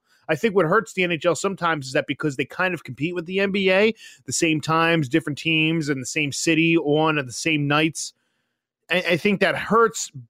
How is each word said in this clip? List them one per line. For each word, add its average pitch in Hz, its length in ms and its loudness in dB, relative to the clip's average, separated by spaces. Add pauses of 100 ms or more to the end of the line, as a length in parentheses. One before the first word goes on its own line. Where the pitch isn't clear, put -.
(280)
I 214 60 0
think 220 200 0
what 180 120 4
hurts 202 260 0
the 185 120 -2
N 175 80 0
H 160 120 -4
L 170 100 4
sometimes 165 520 -2
is 131 80 -8
that 147 120 -10
because 147 300 -4
they 143 80 -2
kind 180 300 -4
of 156 100 -10
compete 156 300 -6
with 175 100 -6
the 185 160 -4
N 196 100 0
B 190 220 2
A, 214 220 4 (320)
the 131 80 -8
same 156 260 2
times, 165 480 2
different 151 300 0
teams 160 500 0
in 139 100 -2
the 127 60 -8
same 147 260 -4
city 165 460 2
on 156 400 2
at 143 80 -2
the 120 80 -12
same 151 340 -2
nights, 156 460 0 (760)
I, 170 100 0
I 175 180 0
think 202 240 0
that 165 160 2
hurts - 560 0 (180)